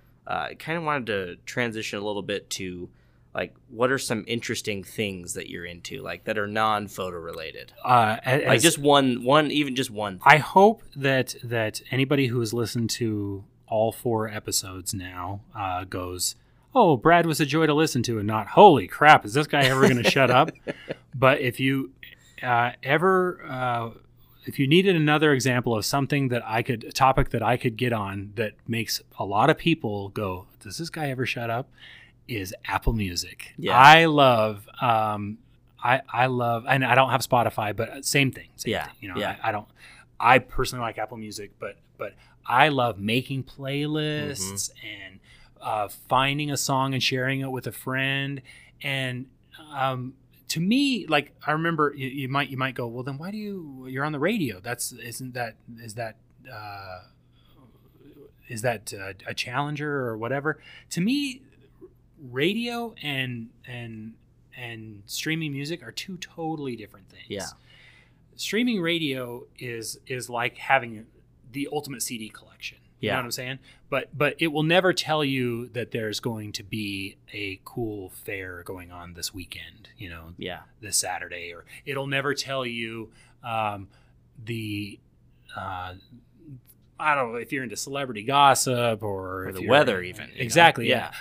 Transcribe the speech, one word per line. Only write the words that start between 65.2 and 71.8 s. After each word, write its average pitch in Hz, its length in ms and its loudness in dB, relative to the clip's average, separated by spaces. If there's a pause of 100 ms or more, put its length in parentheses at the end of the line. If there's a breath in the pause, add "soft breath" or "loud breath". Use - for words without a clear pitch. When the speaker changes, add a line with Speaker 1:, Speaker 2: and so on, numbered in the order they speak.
Speaker 2:
music 143 320 -8
are 220 80 -16
two - 260 -12
totally 156 580 -8
different - 340 -18
things. - 180 -20
Speaker 1:
Yeah. 95 180 -8 (920 soft breath)
Speaker 2:
Streaming 226 460 -2
radio 135 640 -4 (140)
is, 117 480 -10
is 127 220 -8
like 120 280 -4
having 117 480 0 (460)
the 135 200 -6
ultimate 139 300 -6